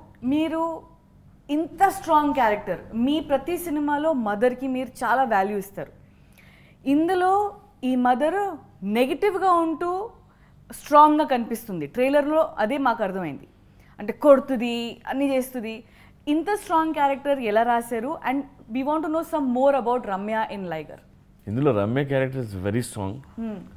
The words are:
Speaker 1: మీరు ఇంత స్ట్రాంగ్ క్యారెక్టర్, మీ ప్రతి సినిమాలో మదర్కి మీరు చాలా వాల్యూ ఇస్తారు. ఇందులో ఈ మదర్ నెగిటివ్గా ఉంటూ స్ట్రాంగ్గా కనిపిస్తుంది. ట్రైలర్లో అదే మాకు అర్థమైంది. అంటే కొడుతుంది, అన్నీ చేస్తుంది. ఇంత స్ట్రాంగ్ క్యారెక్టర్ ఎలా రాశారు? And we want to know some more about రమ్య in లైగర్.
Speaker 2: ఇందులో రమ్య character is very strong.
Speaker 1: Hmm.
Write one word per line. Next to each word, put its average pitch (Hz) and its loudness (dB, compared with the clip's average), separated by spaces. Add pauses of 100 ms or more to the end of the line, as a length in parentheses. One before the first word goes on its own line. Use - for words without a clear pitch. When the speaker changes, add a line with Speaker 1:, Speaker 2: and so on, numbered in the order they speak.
(240)
Speaker 1:
మీరు 320 -2 (680)
ఇంత 330 0
స్ట్రాంగ్ 302 2
క్యారెక్టర్, 208 -2
మీ 269 0
ప్రతి 294 -2
సినిమాలో 294 -2
మదర్కి 247 0
మీరు 254 -4
చాలా 247 0
వాల్యూ 208 0
ఇస్తారు. 180 -10 (920)
ఇందులో 370 2 (320)
ఈ 254 0
మదర్ 302 0 (280)
నెగిటివ్గా 302 2
ఉంటూ 349 0 (600)
స్ట్రాంగ్గా 302 6
కనిపిస్తుంది. 220 -4
ట్రైలర్లో 285 2
అదే 214 0
మాకు 233 0
అర్థమైంది. 185 -6 (520)
అంటే 208 -8
కొడుతుంది, 240 4
అన్నీ 277 0
చేస్తుంది. 240 -6 (440)
ఇంత 302 0 (100)
స్ట్రాంగ్ 320 0
క్యారెక్టర్ 277 0
ఎలా 220 2
రాశారు? 233 -2 (120)
And 269 -2 (360)
we 269 -2
want 302 0
to 320 -4
know 320 -2
some 302 -2
more 269 4
about 240 0
రమ్య 208 -4
in 196 -8
లైగర్. 160 -10 (480)
Speaker 2:
ఇందులో 117 2
రమ్య 117 0
character 135 -2
is 101 -8
very 117 0
strong. 95 -8
Speaker 1:
Hmm. 196 -10 (160)